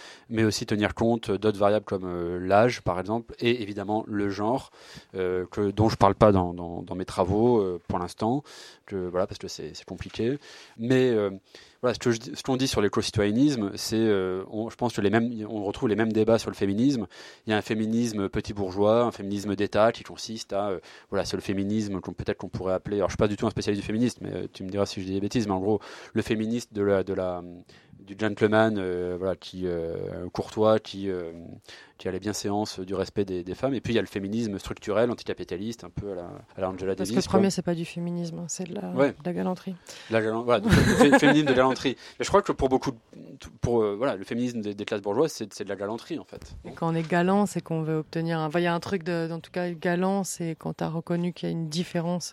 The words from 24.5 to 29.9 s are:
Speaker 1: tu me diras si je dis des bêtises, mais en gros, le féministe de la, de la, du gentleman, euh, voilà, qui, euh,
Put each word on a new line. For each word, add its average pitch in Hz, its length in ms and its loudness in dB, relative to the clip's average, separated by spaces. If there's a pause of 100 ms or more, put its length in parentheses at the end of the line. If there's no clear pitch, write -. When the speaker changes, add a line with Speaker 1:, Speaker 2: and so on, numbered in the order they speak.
Speaker 1:
tu - 120 -12
me 92 60 -8
diras 101 160 2
si - 140 -8
je 92 60 -6
dis 95 80 -4
des 98 80 0
bêtises, 104 260 0
mais 101 60 2
en 92 80 2
gros, 104 180 2 (340)
le 110 80 0
féministe 113 520 -2
de 104 80 -2
la, 101 220 4
de 95 100 -4
la, 92 280 -2 (600)
du 101 180 -14
gentleman, 110 580 4
euh, 90 400 -2
voilà, 92 200 -2
qui, - 280 -12
euh, 87 680 -4